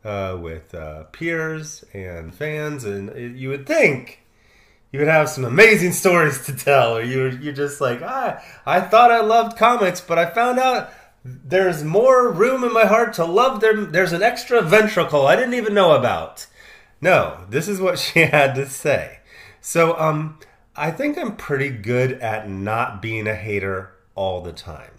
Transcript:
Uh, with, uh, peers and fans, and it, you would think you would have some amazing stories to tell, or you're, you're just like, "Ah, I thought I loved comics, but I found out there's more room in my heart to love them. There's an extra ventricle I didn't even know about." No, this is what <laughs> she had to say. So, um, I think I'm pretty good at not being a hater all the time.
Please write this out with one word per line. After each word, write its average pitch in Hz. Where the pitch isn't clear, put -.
Uh, 98
with, 80
uh, 78
peers 160
and 87
fans, 151
and 101
it, 120
you 131
would 139
think 208
you 139
would 147
have 156
some 131
amazing 180
stories 165
to 135
tell, 127
or 113
you're, 131
you're 135
just 143
like, 123
"Ah, 247
I 170
thought 226
I 233
loved 214
comics, 208
but 165
I 170
found 247
out 254
there's 156
more 240
room 247
in 233
my 220
heart 226
to 170
love 214
them. 208
There's 170
an 170
extra 240
ventricle 170
I 165
didn't 247
even 220
know 185
about." 110
No, 90
this 143
is 196
what 185
<laughs> -
she -
had 147
to 135
say. 120
So, 165
um, 156
I 160
think 294
I'm 277
pretty 139
good 123
at 110
not 98
being 110
a 107
hater 98
all 95
the 85
time. 76